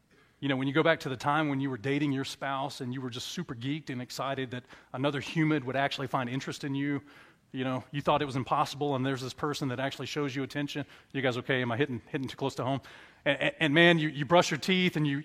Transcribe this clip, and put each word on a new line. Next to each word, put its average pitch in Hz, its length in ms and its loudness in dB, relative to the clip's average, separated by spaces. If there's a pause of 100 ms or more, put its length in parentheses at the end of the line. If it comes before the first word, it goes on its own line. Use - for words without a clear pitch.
(400)
You 139 100 0
know, 139 60 4
when 131 120 0
you 139 60 0
go 156 80 6
back 160 200 4
to 143 80 -6
the 131 60 -4
time 147 320 2
when 139 120 0
you 139 100 -2
were 127 80 -4
dating 139 340 0
your 135 140 -2
spouse 139 560 -6
and 123 120 -4
you 135 80 -6
were 127 100 -6
just 120 160 -8
super - 260 -6
geeked 139 380 -6
and 127 100 -6
excited 131 500 -4
that 123 120 -8 (300)
another 139 260 0
human 151 460 2
would 123 100 -4
actually 139 320 0
find 131 200 -2
interest 135 360 -6
in 139 100 -4
you, 139 280 -2 (500)
you 131 120 -4
know, 127 280 -2
you 143 100 -4
thought 147 220 2
it - 20 0
was 127 100 -6
impossible, 139 600 0
and 127 100 0
there's 135 160 -2
this 127 120 -6
person 147 340 -4
that 123 120 -2
actually 131 280 -4
shows 143 280 -4
you 139 60 -2
attention. 143 460 -6 (240)
You 135 100 -2
guys 123 160 2
okay? 127 240 0
Am 120 100 0
I 110 60 0
hitting, 131 300 -2
hitting 135 200 -4
too - 80 -10
close 135 200 -4
to 139 80 -4
home? 131 180 -2 (440)
And, 143 140 4
and, 147 200 2
and 151 160 4
man, 170 240 10
you, 151 100 0
you 143 160 -4
brush 175 240 6
your 160 80 0
teeth, 185 400 2
and 151 80 2
you, 143 200 0